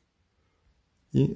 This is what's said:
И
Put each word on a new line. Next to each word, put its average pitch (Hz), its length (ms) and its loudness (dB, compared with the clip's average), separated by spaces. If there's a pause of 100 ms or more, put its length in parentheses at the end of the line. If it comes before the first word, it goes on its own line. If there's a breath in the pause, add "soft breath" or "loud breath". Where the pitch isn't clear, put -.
(1120)
И 135 240 0